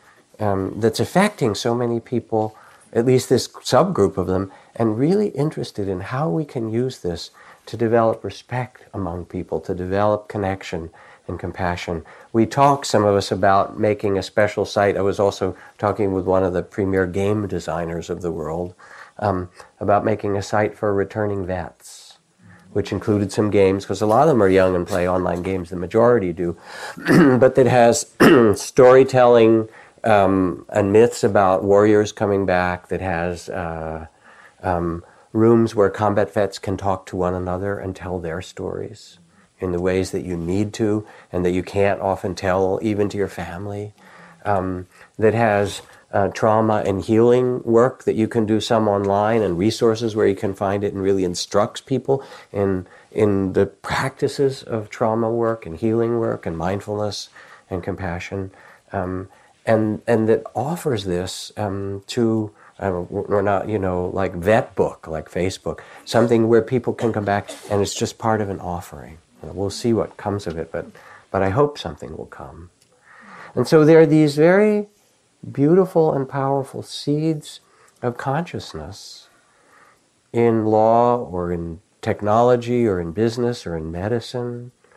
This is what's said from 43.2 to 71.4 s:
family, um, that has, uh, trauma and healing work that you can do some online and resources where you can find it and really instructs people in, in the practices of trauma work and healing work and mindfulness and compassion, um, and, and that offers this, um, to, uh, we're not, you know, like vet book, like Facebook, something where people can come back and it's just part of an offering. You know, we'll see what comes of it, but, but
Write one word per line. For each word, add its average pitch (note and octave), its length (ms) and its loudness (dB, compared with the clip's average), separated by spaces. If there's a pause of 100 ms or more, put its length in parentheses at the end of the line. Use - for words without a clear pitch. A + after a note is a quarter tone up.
family, G2+ 640 -10 (500)
um, F#2 420 -4 (320)
that G#2+ 160 4
has, G#2 460 0 (320)
uh, G2 160 0
trauma A2 580 2
and G2 160 -2
healing A#2+ 600 2
work A#2 400 2
that - 100 0
you A2 140 0
can A2+ 180 0
do G#2+ 140 0
some A2 280 2
online G2+ 540 2
and F2+ 160 -2
resources A2 560 0
where G#2 120 2
you G2 100 2
can G2 180 -4
find G2+ 300 -2
it G2+ 100 -4
and G2 80 -4
really G2 220 0
instructs F#2+ 560 -2
people C3+ 420 -4 (300)
in, G2 340 -2 (240)
in G2 420 0
the G2 140 2
practices - 960 -4
of A2 260 -8
trauma A2+ 420 -2
work A2+ 360 -2
and E2 100 -10
healing A2+ 440 0
work A2+ 260 -4
and E2+ 100 -6
mindfulness G2+ 720 -6 (400)
and F2+ 140 -6
compassion, F#2+ 680 -8 (420)
um, F#2 360 -6 (380)
and, G#2+ 400 0
and A2 220 2
that A2+ 160 2 (100)
offers C3+ 500 -4
this, F#2 520 -6
um, G2 500 -8
to, A2+ 460 -2 (260)
uh, F#2 320 -2
we're G2+ 320 -2
not, G2+ 260 0
you G#2+ 100 -2
know, F2+ 340 -2
like F#2+ 200 -4
vet G2+ 440 0
book, - 320 -4
like D#2 200 -8
Facebook, F2 520 -6 (240)
something A#2 420 2
where A2+ 160 6
people B2 300 -4
can A2+ 200 -2
come G#2+ 120 -4
back G2+ 260 -2 (200)
and G2+ 120 0
it's F#2 120 -4
just - 220 -4
part A2 240 -2
of G2+ 80 -4
an F#2 120 -8
offering. D#2 580 -12 (240)
You D#2+ 60 -14
know, E2 60 -14
we'll G2 160 -4
see A#2 220 -2
what - 240 -2
comes G2+ 300 -6
of D#2+ 100 -6
it, D#2+ 140 -8
but, E2 160 -8 (440)
but G2 120 0